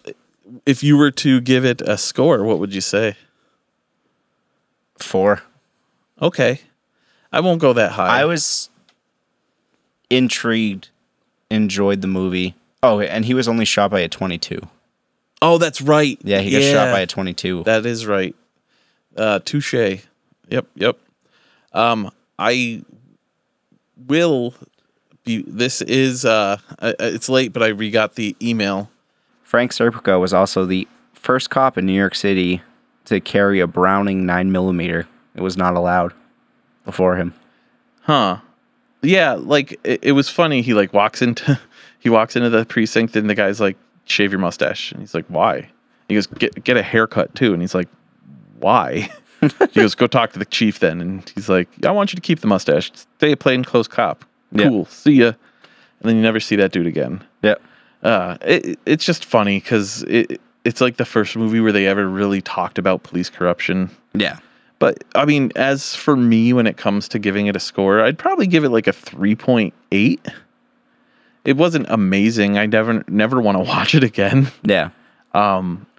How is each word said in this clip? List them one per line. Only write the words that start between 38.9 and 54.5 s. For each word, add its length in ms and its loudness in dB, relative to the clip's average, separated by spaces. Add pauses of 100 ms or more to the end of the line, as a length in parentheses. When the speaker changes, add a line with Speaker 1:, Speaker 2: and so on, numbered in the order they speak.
Speaker 1:
Yeah, 320 2
like, 520 -2
it, 180 -2
it 100 2
was 160 2
funny. 320 0
He, 120 -2
like, 200 2
walks 280 0
into, 360 0 (220)
<laughs> 200 -20
he 100 -2
walks 260 2
into 140 0
the 160 2
precinct, 500 -2
and 140 0
the 60 -2
guy's 260 -2
like, 160 0 (280)
"Shave 260 0
your 80 -2
mustache." 520 -4
And 100 -14
he's 120 -14
like, 140 -6
"Why?" 420 -2 (400)
He 60 0
goes, 120 0
"Get, 360 -4
get 140 2
a 60 0
haircut, 520 -2
too." 180 2
And 80 -2
he's 140 -4
like, 120 -2 (720)
"Why?" 560 0
<laughs> 40 -20 (220)
He 400 2
goes, 140 2
"Go 100 0
talk 280 0
to 60 -12
the 60 -6
chief, 320 0
then." 240 0
And 320 -8
he's 160 -8
like, 180 2 (160)
"I 60 2
want 240 0
you 20 -10
to 60 -10
keep 200 -2
the 60 -4
mustache. 460 0
Stay 380 -2
a 60 0
plainclothes 500 0
cop. 360 -4 (280)